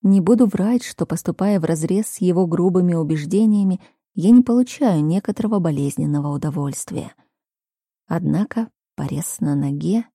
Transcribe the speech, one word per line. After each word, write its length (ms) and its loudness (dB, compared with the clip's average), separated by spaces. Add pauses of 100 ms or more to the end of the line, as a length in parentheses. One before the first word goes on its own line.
Не 180 4
буду 260 4
врать, 380 0
что, 220 -6
поступая 520 -2
вразрез 480 0
с 120 -14
его 280 2
грубыми 480 2
убеждениями, 880 0 (340)
я 160 2
не 120 10
получаю 640 2
некоторого 540 -2
болезненного 720 -2
удовольствия. 840 -6 (920)
Однако 640 -2 (260)
порез 460 -8
на 140 -2
ноге 500 -2 (100)